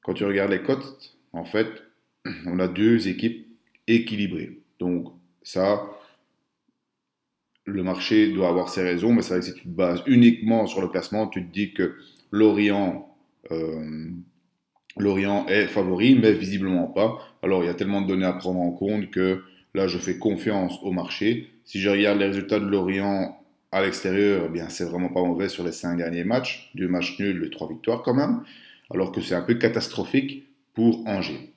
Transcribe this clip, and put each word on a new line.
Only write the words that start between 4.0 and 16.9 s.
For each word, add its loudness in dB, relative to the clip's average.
Donc, -4
ça, 0
le -4
marché 2
doit 2
avoir 0
ses -2
raisons, 2
mais 4
c'est -2
vrai 2
que -4
si -10
tu -20
te -14
bases 0
uniquement 6
sur -4
le -2
classement, -2
tu -8
te -18
dis -4
que -2
Lorient, 4
euh, -6
Lorient 0
est 4
favori, 4
mais 6
visiblement 0
pas. 0